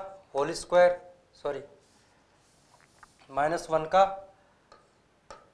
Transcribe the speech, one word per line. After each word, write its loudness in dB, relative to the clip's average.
होल -2
स्क्वायर, 2
सॉरी, -10
माइनस -2
वन 0
का 4